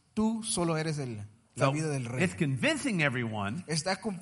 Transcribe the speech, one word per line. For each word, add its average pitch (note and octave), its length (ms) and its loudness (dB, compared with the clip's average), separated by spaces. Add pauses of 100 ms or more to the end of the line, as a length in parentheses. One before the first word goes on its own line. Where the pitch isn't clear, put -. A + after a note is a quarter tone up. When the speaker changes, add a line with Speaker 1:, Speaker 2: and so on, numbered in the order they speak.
(140)
Speaker 1:
tú A3 300 2
solo E3+ 340 0
eres D#3 220 -2
el, B2 180 -6 (380)
la A#2+ 120 2
Speaker 2:
So, C3+ 40 4
Speaker 1:
vida D#3 180 0
del C3+ 160 -2
rey. B2+ 180 0
Speaker 2:
it's F#3 120 0
convincing G3 680 2
everyone A#2+ 680 0
Speaker 1:
Está E3 340 -2
con-, G3 200 -6